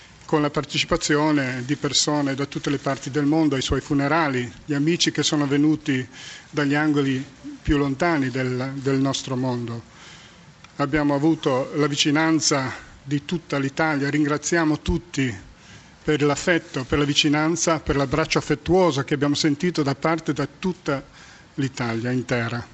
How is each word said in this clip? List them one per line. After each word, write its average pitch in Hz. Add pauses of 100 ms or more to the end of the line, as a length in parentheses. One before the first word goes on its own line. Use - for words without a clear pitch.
(260)
con 156
la 147
partecipazione 147
di 143
persone 143
da 139
tutte 147
le 139
parti 135
del 143
mondo 151
ai 131
suoi 135
funerali, 139 (140)
gli 151
amici 156
che 147
sono 147
venuti 147 (420)
dagli 147
angoli 143 (380)
più 151
lontani 143
del, 127
del 135
nostro 135
mondo. 120 (880)
Abbiamo 143
avuto 147
la 147
vicinanza 143 (320)
di 143
tutta 160
l'Italia, 139
ringraziamo 151
tutti 135 (680)
per 151
l'affetto, 147
per 151
la 147
vicinanza, 156
per 147
l'abbraccio 151
affettuoso 156
che -
abbiamo 143
sentito 160
da 135
parte 160
da 135 (120)
tutta 151 (520)
l'Italia 123
intera. 120